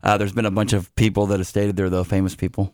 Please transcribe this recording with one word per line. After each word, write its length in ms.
Uh, 140
there's 160
been 120
a 60
bunch 220
of 220
people 320
that 120
have 80
stayed 300
there, 120
though, 140
famous 320
people. 380